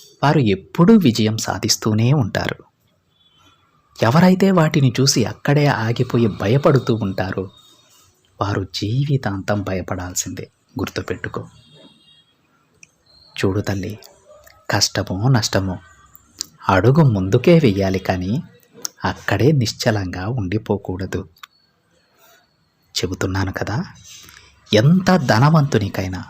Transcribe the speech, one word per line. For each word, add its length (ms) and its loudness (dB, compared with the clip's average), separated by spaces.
వారు 160 2
ఎప్పుడూ 560 4
విజయం 420 2
సాధిస్తూనే 760 -2
ఉంటారు. 520 -2
ఎవరైతే 480 4
వాటిని 500 2
చూసి 240 2
అక్కడే 420 0
ఆగిపోయి 600 0
భయపడుతూ 680 2
ఉంటారో, 560 -6
వారు 220 -2
జీవితాంతం 880 -4
భయపడాల్సిందే. 880 -8
గుర్తుపెట్టుకో. 720 -8
చూడు 240 -2
తల్లి, 380 -6
కష్టమో 580 -2
నష్టమో 500 0
అడుగు 360 4
ముందుకే 540 4
వెయ్యాలి, 400 2
కానీ 440 -4
అక్కడే 480 0
నిశ్చలంగా 760 -2
ఉండిపోకూడదు. 1000 -6
చెబుతున్నాను 560 -4
కదా, 320 -6
ఎంత 420 4
ధనవంతునికైనా, 1120 2